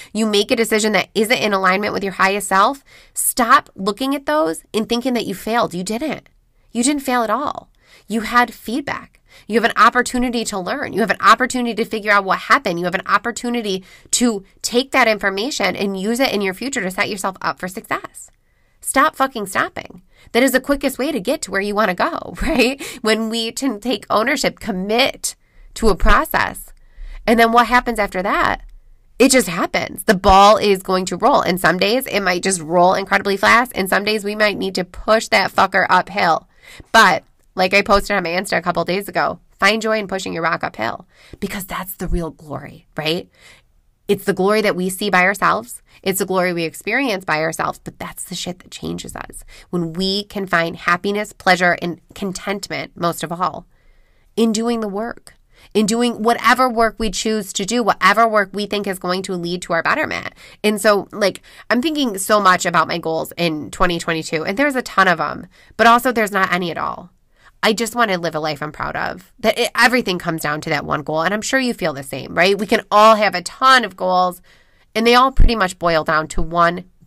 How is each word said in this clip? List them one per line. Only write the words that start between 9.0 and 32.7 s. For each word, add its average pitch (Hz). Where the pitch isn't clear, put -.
You 208
have 214
an -
opportunity 240
to 208
learn. 208
You 185
have 220
an -
opportunity 233
to 226
figure 214
out 202
what 180
happened. 214
You 175
have 175
an 185
opportunity 214
to 226
take 262
that 247
information 202
and 196
use 220
it -
in 202
your 190
future 233
to 185
set 185
yourself 190
up -
for 185
success. -
Stop 285
fucking 269
stopping. 233
That 233
is 269
the 254
quickest 277
way 294
to 240
get 294
to -
where 196
you 208
wanna 202
go, 285
<laughs> -
right? 277
When 220
we 226
can 233
take 254
ownership, 214
commit 202
to -
a 190
process. -
And 220
then 226
what 240
happens 247
after 196
that? 269
It 262
just 254
happens. -
The 196
ball 196
is 190
going 190
to 180
roll. 226
And 175
some 170
days 208
it 202
might 180
just 190
roll 175